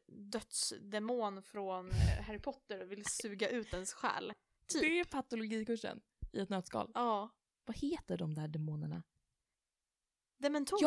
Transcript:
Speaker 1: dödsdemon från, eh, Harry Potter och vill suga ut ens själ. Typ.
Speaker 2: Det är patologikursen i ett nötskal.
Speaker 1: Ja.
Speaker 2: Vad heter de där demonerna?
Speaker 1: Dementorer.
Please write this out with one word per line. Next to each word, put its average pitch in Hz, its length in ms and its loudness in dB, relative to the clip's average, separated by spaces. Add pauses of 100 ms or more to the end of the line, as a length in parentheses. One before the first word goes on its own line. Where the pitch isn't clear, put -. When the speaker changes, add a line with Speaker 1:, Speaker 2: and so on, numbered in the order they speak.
Speaker 1:
dödsdemon 208 1400 -2
från, 185 460 -6
eh, 214 380 4
Harry 214 120 -6
Potter 208 420 -6
och 185 100 -10
vill 202 140 -8
suga 208 440 0
ut 220 240 -2
ens 185 200 -4
själ. - 400 -2 (340)
Typ. 302 140 2
Speaker 2:
Det 320 180 6
är 349 60 4
patologikursen 220 960 -2 (300)
i - 80 -2
ett 196 100 0
nötskal. 196 440 0
Speaker 1:
Ja. 226 360 2 (360)
Speaker 2:
Vad 226 120 -4
heter 277 400 0
de 160 180 -2
där 156 120 -2
demonerna? 151 560 -2 (1300)
Speaker 1:
Dementorer. 285 500 2